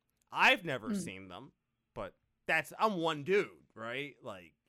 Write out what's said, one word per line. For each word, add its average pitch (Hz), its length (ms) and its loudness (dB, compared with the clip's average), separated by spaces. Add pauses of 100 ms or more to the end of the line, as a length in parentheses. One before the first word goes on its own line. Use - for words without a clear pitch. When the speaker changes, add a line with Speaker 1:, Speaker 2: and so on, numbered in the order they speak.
(320)
Speaker 1:
I've 202 320 6
never 127 260 -2
Speaker 2:
Mm. 104 140 0
Speaker 1:
seen 95 240 -10
them, 98 240 -14 (440)
but 101 200 -8 (300)
that's, 160 320 0
I'm 214 200 2
one 160 260 0
dude, 175 260 4 (240)
right? 123 480 -6
Like, 95 320 -12 (160)